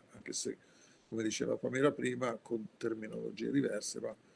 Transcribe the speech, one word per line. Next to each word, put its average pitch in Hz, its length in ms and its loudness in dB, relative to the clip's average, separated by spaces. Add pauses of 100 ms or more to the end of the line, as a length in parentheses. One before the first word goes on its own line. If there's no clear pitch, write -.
(120)
anche - 220 -10
se, - 240 -4 (500)
come 113 160 -2
diceva 117 340 2
Pamela 131 340 4
prima, 123 500 0
con 110 260 -2 (100)
terminologie 113 760 -4
diverse, 110 480 2
ma 113 160 -4 (200)